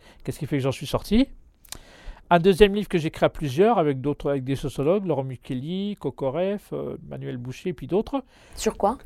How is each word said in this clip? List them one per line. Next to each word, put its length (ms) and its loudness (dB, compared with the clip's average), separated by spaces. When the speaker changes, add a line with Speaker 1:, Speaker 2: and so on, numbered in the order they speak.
Speaker 1:
qu'est-ce 140 -6
qui 80 -8
fait 120 0
que 60 0
j'en 100 0
suis 120 -12
sorti. 440 2
Un 100 6
deuxième 360 6
livre 120 -2
que 120 0
j'écris 260 0
à 40 6
plusieurs, 500 2
avec 220 2
d'autres, 300 -2
avec 120 -2
des 120 -2
sociologues, 500 0
Laurent 180 0
Mukeli, 760 -6
Kokoreff, 760 -4
euh, 240 -6
Manuel 300 -8
Boucher, 360 -8
puis 120 -12
d'autres. 380 -2
Speaker 2:
Sur 220 -2
quoi ? 280 2